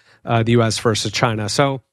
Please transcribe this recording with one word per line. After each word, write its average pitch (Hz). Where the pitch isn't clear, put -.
uh, 117
the 113
U 117
S 110
versus 107
China. 107
So 139